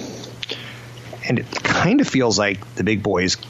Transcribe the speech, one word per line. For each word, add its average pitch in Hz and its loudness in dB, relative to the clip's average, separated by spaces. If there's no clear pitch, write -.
And 120 2
it - -6
kind - 4
of 262 4
feels 120 4
like 101 0
the 95 -2
big 101 2
boys 92 2